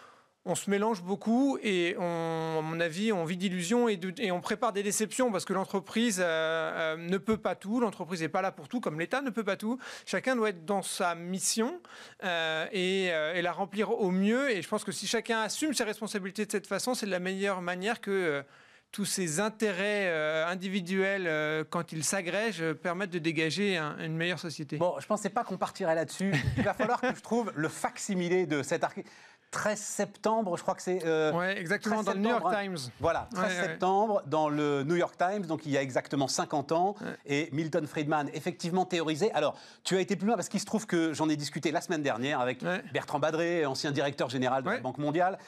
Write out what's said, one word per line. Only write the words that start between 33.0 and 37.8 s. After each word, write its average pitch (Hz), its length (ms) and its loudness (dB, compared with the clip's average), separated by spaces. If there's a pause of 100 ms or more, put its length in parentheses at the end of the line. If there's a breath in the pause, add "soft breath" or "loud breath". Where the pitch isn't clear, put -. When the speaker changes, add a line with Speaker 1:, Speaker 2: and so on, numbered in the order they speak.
Speaker 2:
Voilà, 147 340 0
treize 185 180 0
Speaker 1:
Ouais, 180 80 0
ouais. 165 60 2
Speaker 2:
septembre, 196 600 2
dans 151 220 2
le 147 360 2
New 165 100 2
York 170 240 2
Times, 190 280 2
donc 156 200 -4
il 143 60 0
y 139 40 4
a 139 60 4
exactement 139 460 0
cinquante 151 420 -2
ans, 180 300 2
Speaker 1:
Ouais. 170 160 -8 (100)
Speaker 2:
et 143 260 0
Milton 156 320 0